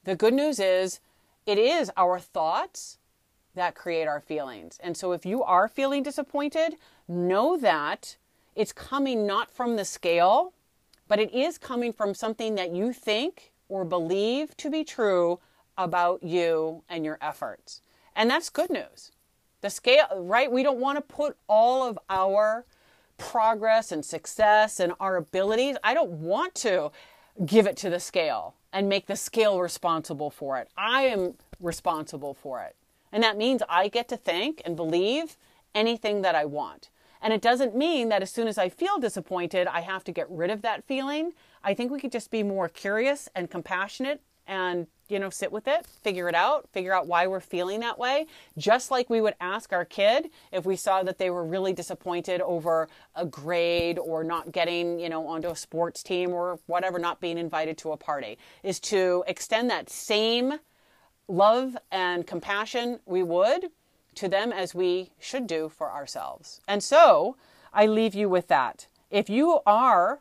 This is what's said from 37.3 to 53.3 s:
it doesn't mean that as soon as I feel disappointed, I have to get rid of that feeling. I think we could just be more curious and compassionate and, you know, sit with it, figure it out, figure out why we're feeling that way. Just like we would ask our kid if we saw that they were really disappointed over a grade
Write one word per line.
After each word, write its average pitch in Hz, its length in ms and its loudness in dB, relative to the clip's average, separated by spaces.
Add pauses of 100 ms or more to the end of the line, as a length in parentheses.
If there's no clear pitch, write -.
it 208 80 -2
doesn't 240 340 2
mean 277 320 2
that 202 140 2
as 190 80 -6
soon 226 180 -2
as 208 80 -4
I 185 140 0
feel 330 280 -2
disappointed, 185 680 -2
I 170 160 -4
have 190 220 -8
to 180 80 -10
get 160 180 -4
rid 175 180 -2
of 214 140 -4
that 220 220 -4
feeling. 285 480 -4 (300)
I 202 120 0
think 240 180 -4
we 277 80 -8
could 247 120 -8
just 233 180 -8
be 220 120 -2
more 190 280 -2
curious 226 640 -2
and 180 160 -6
compassionate 202 720 -6 (240)
and, 180 420 -4 (200)
you 196 120 -2
know, 196 100 -6
sit - 220 -6
with 214 160 -6
it, 320 180 0
figure 180 420 -4
it 170 60 -2
out, 247 380 2
figure 185 200 -4
out 185 140 0
why 175 200 2
we're 190 120 -4
feeling 185 420 -4
that 233 180 -4
way. 277 280 -2 (300)
Just 214 340 2
like 247 180 0
we 226 120 2
would 214 200 0
ask 190 320 -6
our 175 120 0
kid 240 460 2 (200)
if 180 140 -4
we 190 100 0
saw 190 300 0
that - 140 -4
they 185 120 0
were 175 140 -4
really 190 280 -2
disappointed 175 680 -4
over 165 480 0 (260)
a 170 100 -4
grade 170 760 0